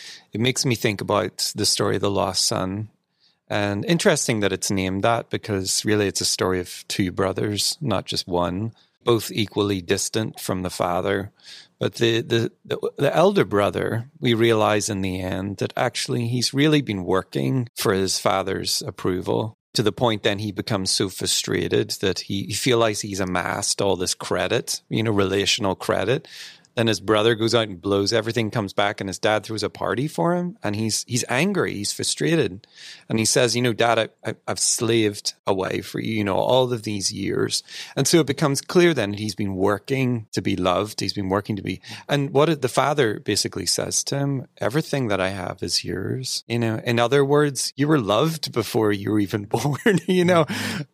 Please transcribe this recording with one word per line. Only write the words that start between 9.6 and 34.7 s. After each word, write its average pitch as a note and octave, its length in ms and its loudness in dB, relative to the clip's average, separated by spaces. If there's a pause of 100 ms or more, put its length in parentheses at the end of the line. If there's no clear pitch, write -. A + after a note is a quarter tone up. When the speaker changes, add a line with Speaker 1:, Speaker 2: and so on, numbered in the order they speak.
Speaker 1:
distant G#2 580 -2
from F#2 240 -4
the F#2 80 -4
father. G2 600 -2 (480)
But A#2 160 -2
the, A2+ 260 2
the, A2+ 300 0 (140)
the, - 320 -4
the C#3 180 2
elder F3+ 300 4
brother, G2+ 640 0 (100)
we B2+ 140 2
realize G#2+ 560 4
in G2 120 -4
the F#2 200 -2
end F#2+ 360 -6
that - 200 -4
actually B2 500 -2
he's B2 260 -2
really D3 280 4
been G#2 220 -4
working B2 720 0
for G#2+ 180 2
his F#2+ 260 0
father's F#2+ 640 0
approval, G2 720 -2 (200)
to A#2 80 2
the G#2 80 2
point A2+ 320 0
then G2+ 160 0
he G#2+ 120 -6
becomes F#2+ 380 -4
so G#2 180 0
frustrated G2+ 840 -2 (100)
that F#2+ 200 -2
he, G2 240 -6
he - 80 -8
feels A2+ 480 2
he's G2 180 -6
amassed F2+ 640 -2
all G2 140 2
this F2+ 200 -2
credit, G2 720 -2
you A#2 140 0
know, A2+ 80 0
relational G2 640 2
credit. G2 520 0 (480)
Then A#2 100 2
his G#2+ 140 2
brother G#2+ 340 4
goes A2 220 2
out A2+ 140 4
and E2+ 120 -10
blows G2+ 320 2
everything, A2 380 0
comes G#2 200 -2
back, G#2 300 0
and G2 80 -6
his F2 80 -6
dad G#2+ 260 2
throws G#2+ 200 -6
a F#2+ 60 0
party G2 380 -2
for E3+ 280 0
him. F3 260 -6
And G#2 140 -4
he's, A2 320 -2
he's B2 200 -2
angry, C3+ 460 0
he's G2+ 180 -6
frustrated. D3 760 -2 (420)
And A2+ 80 0
he A2 80 2
says, A#2+ 300 4
"You B2 80 2
know, B2 100 2
Dad, A2+ 240 2
I, A2 120 0 (140)
I, A2+ 120 -6 (120)
I've G#2 120 -4
slaved A2 720 0 (140)